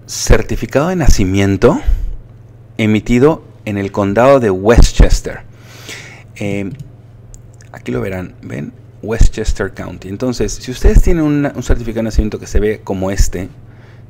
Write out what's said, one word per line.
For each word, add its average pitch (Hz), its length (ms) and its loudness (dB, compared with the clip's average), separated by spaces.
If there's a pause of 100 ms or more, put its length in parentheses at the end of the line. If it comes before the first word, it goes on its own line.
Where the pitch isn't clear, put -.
certificado - 840 0
de 185 60 -2
nacimiento 101 880 2 (960)
emitido 120 680 2 (220)
en 104 120 -6
el 98 140 -6
condado 113 480 2
de 113 120 0
Westchester. - 920 4 (960)
Eh, 101 340 -4 (1000)
aquí - 180 -14
lo 123 100 -4
verán, 95 400 -8
¿ven? - 320 -12 (300)
Westchester 107 720 0
County. 90 340 -14
Entonces, 110 440 -6
si - 180 -14
ustedes - 320 4
tienen 170 220 4
una, 147 320 0
un 127 80 -8
certificado 113 340 -2
de 113 60 -2
nacimiento 107 340 -2
que 104 80 -14
se - 140 0
ve 104 240 -2
como 95 260 -4
este, 95 380 -2 (600)